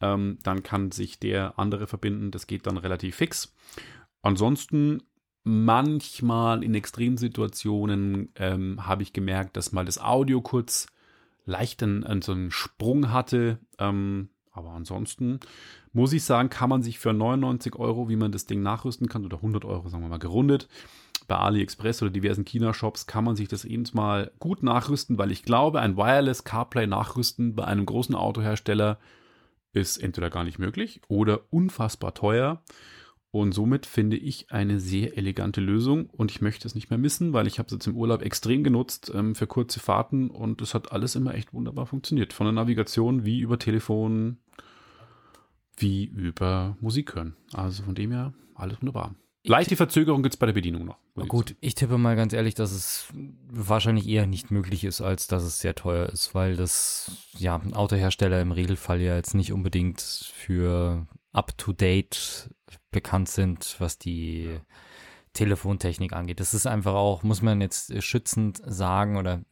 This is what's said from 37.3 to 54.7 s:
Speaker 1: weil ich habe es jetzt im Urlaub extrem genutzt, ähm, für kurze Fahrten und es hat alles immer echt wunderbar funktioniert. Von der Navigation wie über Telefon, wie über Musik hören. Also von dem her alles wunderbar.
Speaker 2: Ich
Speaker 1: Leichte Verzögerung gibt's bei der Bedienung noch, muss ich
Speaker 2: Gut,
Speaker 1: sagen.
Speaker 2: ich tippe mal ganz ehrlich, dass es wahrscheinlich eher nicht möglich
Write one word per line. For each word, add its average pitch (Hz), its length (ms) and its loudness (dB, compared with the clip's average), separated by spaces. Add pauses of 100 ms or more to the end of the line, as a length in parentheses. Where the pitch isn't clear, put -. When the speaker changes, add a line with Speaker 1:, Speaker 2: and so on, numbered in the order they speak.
Speaker 1:
weil 113 140 2
ich 107 140 -2
habe 113 80 -4
es - 60 -10
jetzt - 120 -8
im 95 100 -2
Urlaub 117 280 2
extrem 123 400 0
genutzt, 127 500 0
ähm, 107 220 0
für - 100 -2
kurze - 340 -2
Fahrten 120 520 0
und 110 320 -4
es 107 100 -6
hat - 180 -4
alles 101 240 -2
immer 131 200 -2
echt - 180 -8
wunderbar 120 320 -6
funktioniert. 135 480 -2
Von 107 140 0
der 107 60 2
Navigation 113 720 2
wie 113 140 0
über 120 200 0
Telefon, 110 760 0 (1400)
wie 98 280 0
über 92 760 -2
Musik 113 320 -2
hören. 82 220 -8 (180)
Also 92 300 -6
von 98 100 -4
dem 104 180 -4
her 127 220 -4 (220)
alles 98 260 -8
wunderbar. 120 320 -4 (300)
Speaker 2:
Ich - 60 2
Speaker 1:
Leichte 160 260 6
Verzögerung 156 480 4
gibt's 127 120 0
bei 123 120 4
der 92 60 4
Bedienung 87 320 -2
noch, 90 120 -12 (180)
muss 95 100 -6
ich 92 40 -8
Speaker 2:
Gut, 117 200 0
Speaker 1:
sagen. - 120 -14
Speaker 2:
ich 127 140 -4
tippe 123 220 2
mal 117 180 4
ganz 110 180 2
ehrlich, 113 220 0
dass 104 160 0
es - 360 -6 (400)
wahrscheinlich 107 600 2
eher 107 180 4
nicht 95 260 -2
möglich 95 320 0